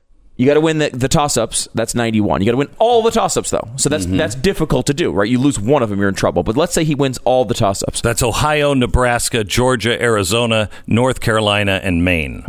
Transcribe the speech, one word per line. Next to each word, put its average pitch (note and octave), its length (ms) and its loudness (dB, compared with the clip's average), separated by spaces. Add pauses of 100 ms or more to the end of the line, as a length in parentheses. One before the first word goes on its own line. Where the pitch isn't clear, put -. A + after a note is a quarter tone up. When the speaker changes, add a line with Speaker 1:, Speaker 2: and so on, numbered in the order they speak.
(360)
Speaker 1:
You B2 100 2
gotta D3 140 4
win D#3+ 180 0
the, D3+ 120 0
the B2+ 160 -4
toss-ups, C#3 680 0
that's A2+ 200 -2
ninety-one. G#2+ 480 0
You G2 40 2
gotta A#2 100 2
win C#3+ 120 0 (120)
all A3+ 240 4
the A3+ 80 2
toss-ups, F#3+ 380 0
though. - 260 -2
So C3+ 120 0
that's, D3 180 -2
Speaker 2:
Mm-hmm. F2+ 100 -2
Speaker 1:
that's D#3+ 180 -2
difficult E3+ 520 0
to D3 80 0
do, C3+ 180 -2
right? G2 180 0
You B2 80 2
lose C3 220 0
one B2 240 2
of G#2+ 60 -4
them, G2 100 -4
you're G2+ 80 2
in F#2+ 80 -2
trouble. F2+ 260 0
But G#2+ 140 -2
let's E3 180 0
say F3 80 2
he D3+ 140 0
wins C3+ 280 -2
all B2+ 200 2
the A2+ 100 -2
toss-ups. - 460 -2
Speaker 3:
That's A#2 240 0
Ohio, C#3+ 500 0
Nebraska, A#2+ 680 0
Georgia, A#2 580 0
Arizona, A2 680 0 (200)
North A#2+ 320 0
Carolina, G#2 640 0
and F2 200 0
Maine. D#2+ 440 -2